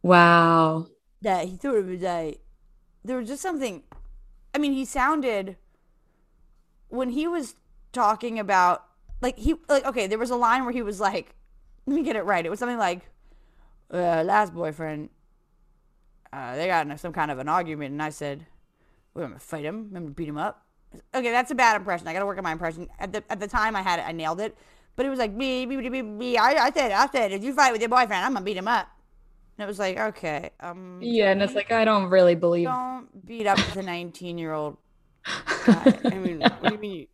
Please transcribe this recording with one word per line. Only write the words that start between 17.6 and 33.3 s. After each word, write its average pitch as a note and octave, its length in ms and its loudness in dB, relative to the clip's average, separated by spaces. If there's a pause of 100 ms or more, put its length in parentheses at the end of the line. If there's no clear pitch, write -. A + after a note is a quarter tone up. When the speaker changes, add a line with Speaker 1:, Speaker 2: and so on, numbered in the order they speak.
Speaker 2:
and D3 120 -8
I D3+ 60 -6
said, D3 360 -10 (680)
"We're E3+ 100 -10
gonna C3 160 -12
fight D3+ 240 -12
him, G#3 320 -10
I'm F3 80 -10
gonna D3+ 80 -10
beat D#3 160 -10
him D3 100 -8
up." F#3+ 280 -8 (480)
Okay, A#3+ 180 -2
that's B3 200 0
a C4 40 -4
bad A#3 220 6
impression. F3 300 -4
I E3 60 -8
gotta G3 120 -2
work G3+ 120 -6
on F#3+ 60 -8
my E3+ 80 -2
impression. E3 380 -6 (100)
At F#3 140 -8
the, G#3+ 160 -6
at G3+ 100 -6
the G#3 80 -6
time A3 280 0
I F#3+ 60 -2
had F3+ 180 0
it, - 80 -6
I E3 40 -6
nailed E3 300 -4
it. - 160 -8 (380)
But B3+ 100 -2
it C#4 40 -2
was C4 100 -4
like, A3 140 0
"Me, B3+ 320 -2
me, C4+ 120 -6
me, B3 120 -6
me, C4 120 -4
me. A3+ 360 -4
I, B3+ 280 4
I C#4+ 60 2
said, C4 200 0
I A3+ 200 4
said, A3+ 200 0
if G3 120 -6
you C4+ 100 -4
fight C4 180 6
with A3 100 -2
your A3+ 80 -2
boyfriend, G#3+ 360 2
I'm C4+ 80 0
gonna F#3+ 100 -4
beat G3 140 -4
him F#3 100 -6
up." A3 200 0 (680)
And G#3+ 60 -8
it G3 40 -6
was G3 120 -8
like, F#3+ 180 -2
okay, E3+ 520 -4 (100)
um, F3+ 420 -14
Speaker 1:
Yeah, A3+ 300 2
and G3 100 2
it's G3+ 120 0
Speaker 2:
don't - 20 -8
Speaker 1:
like, G3+ 160 -2
I A3+ 140 4
don't G3+ 240 4
really F3+ 260 8
believe E3+ 300 2
Speaker 2:
don't B3+ 600 -6
beat A3 220 -4